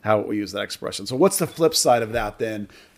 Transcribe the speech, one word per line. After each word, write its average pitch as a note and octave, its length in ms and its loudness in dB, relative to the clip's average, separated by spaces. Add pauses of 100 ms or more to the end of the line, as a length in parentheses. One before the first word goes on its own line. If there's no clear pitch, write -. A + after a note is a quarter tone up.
how A2 180 4
we G#2 180 -4
use G2 140 -4
that G2 100 -4
expression. - 440 -8
So B2+ 80 -6
what's F3 240 4
the E3+ 80 0
flip D#3+ 280 2
side A#2+ 280 4
of A2 100 -4
that A2 280 -4
then? G#2+ 280 -6 (300)